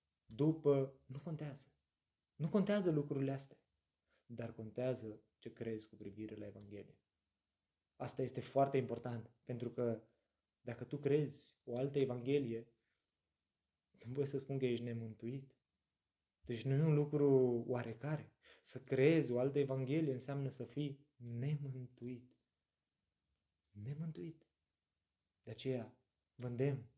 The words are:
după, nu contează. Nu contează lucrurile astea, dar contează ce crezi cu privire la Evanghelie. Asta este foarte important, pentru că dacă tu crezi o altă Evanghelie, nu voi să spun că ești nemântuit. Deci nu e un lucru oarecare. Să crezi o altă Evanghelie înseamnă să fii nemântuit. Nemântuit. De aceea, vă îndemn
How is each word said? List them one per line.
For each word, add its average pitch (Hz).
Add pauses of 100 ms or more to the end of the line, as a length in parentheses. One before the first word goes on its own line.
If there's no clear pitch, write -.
(260)
după, 139
nu 131
contează. 151 (640)
Nu 156
contează 202
lucrurile 143
astea, - (680)
dar 117
contează 113 (180)
ce -
crezi 110
cu -
privire 107
la 107
Evanghelie. 101 (960)
Asta -
este 127
foarte 139
important, 117 (140)
pentru 120
că 117 (580)
dacă 117
tu 143
crezi 143
o 120
altă 143
Evanghelie, 123 (1400)
nu 120
voi 139
să 143
spun 135
că 127
ești 120
nemântuit. 117 (840)
Deci 117
nu 135
e 147
un 156
lucru 139
oarecare. 123 (300)
Să -
crezi 135
o 123
altă 135
Evanghelie 135
înseamnă 139
să 123
fii 139 (100)
nemântuit. 127 (1300)
Nemântuit. 156 (960)
De -
aceea, 123 (380)
vă 123
îndemn 135 (140)